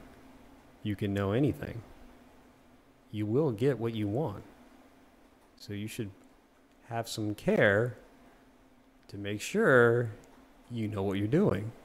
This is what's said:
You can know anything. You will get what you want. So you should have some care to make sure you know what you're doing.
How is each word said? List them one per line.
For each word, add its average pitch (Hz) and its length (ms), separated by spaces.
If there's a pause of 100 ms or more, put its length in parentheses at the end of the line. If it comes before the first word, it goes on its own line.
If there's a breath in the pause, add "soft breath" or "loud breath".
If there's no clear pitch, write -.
(840)
You 104 140
can 98 180
know 98 180
anything. 117 500 (1300)
You 104 140
will 131 260
get 123 260
what 113 160
you 104 140
want. 101 360 (1160)
So - 140
you 104 140
should 107 220 (800)
have 117 200
some 107 260
care 120 600 (1120)
to 101 100
make 104 220
sure 120 720 (600)
you 113 180
know 98 140
what 98 160
you're 104 100
doing. 117 440 (120)